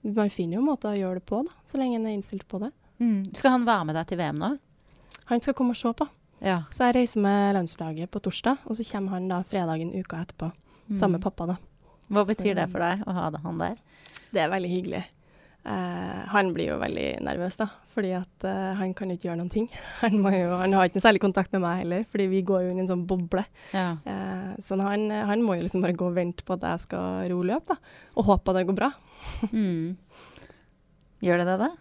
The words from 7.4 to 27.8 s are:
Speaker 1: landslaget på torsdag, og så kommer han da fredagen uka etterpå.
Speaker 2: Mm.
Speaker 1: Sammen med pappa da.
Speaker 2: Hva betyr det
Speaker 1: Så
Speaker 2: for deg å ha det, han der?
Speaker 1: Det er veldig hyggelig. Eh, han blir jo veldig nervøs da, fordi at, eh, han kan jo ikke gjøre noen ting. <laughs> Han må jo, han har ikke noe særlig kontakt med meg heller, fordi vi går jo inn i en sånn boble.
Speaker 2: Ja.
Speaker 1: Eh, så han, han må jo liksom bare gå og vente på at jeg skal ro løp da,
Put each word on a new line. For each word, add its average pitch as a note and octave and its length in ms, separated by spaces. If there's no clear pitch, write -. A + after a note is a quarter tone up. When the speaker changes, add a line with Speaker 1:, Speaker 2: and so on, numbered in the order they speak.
Speaker 1:
landslaget E3 560
på G#3 80
torsdag, A#3 460
og A3 100
så A3+ 160
kommer G3 240
han F#3 140
da F3+ 140
fredagen E3 500
uka F3+ 320
etterpå. - 260
Speaker 2:
Mm. G3+ 100
Speaker 1:
Sammen F3+ 220
med - 80
pappa - 240
da. F3 40
Speaker 2:
Hva G3+ 160
betyr G3+ 320
det E3 100
Speaker 1:
Så F3+ 60
Speaker 2:
for F3+ 80
deg F3+ 260
å F#3+ 60
ha F3 160
det, D3+ 160
han E3+ 120
der? F3 200
Speaker 1:
Det F#3 80
er D#3 100
veldig F#3 220
hyggelig. F3+ 320
Eh, F3+ 520
han G3 240
blir - 160
jo D2 80
veldig - 480
nervøs F3 320
da, G#3+ 80
fordi G3 240
at, - 320
eh, F#3+ 320
han F#3 160
kan F#3+ 160
jo F3 80
ikke - 140
gjøre E3+ 80
noen F3 100
ting. A3+ 160
<laughs> - 180
Han G#3+ 180
må G3 80
jo, F3+ 300
han F#3+ 180
har F#3 80
ikke F3+ 140
noe F#3 80
særlig G#3 160
kontakt F#3+ 320
med F#3 80
meg F3 160
heller, F3 260
fordi G3 240
vi F#3+ 160
går F#3 220
jo - 20
inn F#3 80
i F#3 60
en F#3 80
sånn F3+ 180
boble. F#3 320
Speaker 2:
Ja. F3+ 220
Speaker 1:
Eh, F#3+ 460
så G3 160
han, G3+ 320
han G#3+ 320
må G#3 160
jo E3+ 80
liksom F#3 160
bare F3 160
gå F3+ 80
og F3 80
vente F3 320
på F#3 80
at F3 160
jeg E3+ 160
skal F#3 460
ro F3 100
løp G#3 240
da, - 140